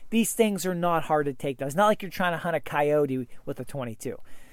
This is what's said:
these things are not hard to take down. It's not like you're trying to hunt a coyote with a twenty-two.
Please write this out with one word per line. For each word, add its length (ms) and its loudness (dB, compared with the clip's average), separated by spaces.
these 240 2
things 320 2
are 100 -2
not 280 2
hard 220 2
to 80 -2
take 240 -6
down. 100 -4
It's 80 -6
not 120 6
like 140 2
you're 100 -8
trying 220 0
to 40 -2
hunt 200 0
a 40 -6
coyote 680 2
with 140 -6
a 60 -8
twenty-two. 520 -8